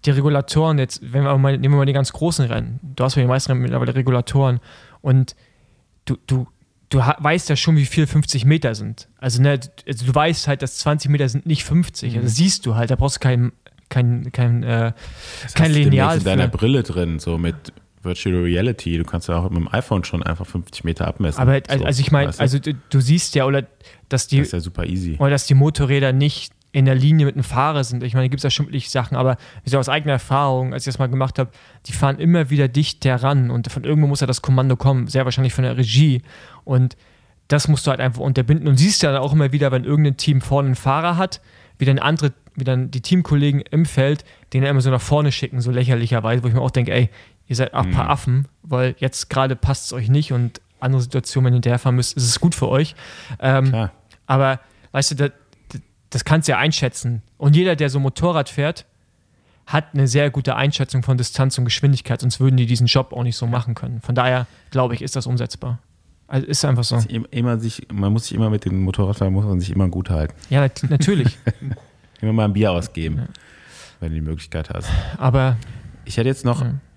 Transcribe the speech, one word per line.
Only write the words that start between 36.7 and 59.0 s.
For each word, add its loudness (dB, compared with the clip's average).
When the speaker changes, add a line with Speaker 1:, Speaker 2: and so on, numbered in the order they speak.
Speaker 1:
das 2
musst 2
du 2
halt -2
einfach -2
unterbinden 2
und 6
siehst 4
ja 2
auch 0
immer 4
wieder, 0
wenn 0
irgendein 2
Team 2
vorne 0
einen 2
Fahrer 0
hat, -2
wie 2
dann 4
andere, 0
wie -6
dann -2
die -4
Teamkollegen 2
im 0
Feld, 0
den 2
er 0
immer 2
so 2
nach 0
vorne 2
schicken, -4
so -2
lächerlicherweise, 0
wo 0
ich 2
mir 2
auch 0
denke, 0
ey, 4
ihr -2
seid -2
ein 0
paar 2
Speaker 3:
Mhm. -2
Speaker 1:
Affen, 0
weil -2
jetzt -6
gerade -2
passt's -4
euch -4
nicht 2
und -4
andere 0
Situationen, -2
wenn 4
ihr 4
hinterherfahren 2
müsst, -2
ist -2
es 0
gut 2
für -2
euch. 0
Ähm, 4
Speaker 3:
Klar. 0
Speaker 1:
aber, 2
weißt -2
du, -6
da, 0
das -4
kannst 2
du 2
ja 2
einschätzen. -2
Und 4
jeder, 2
der -2
so -2
Motorrad -2
fährt, -6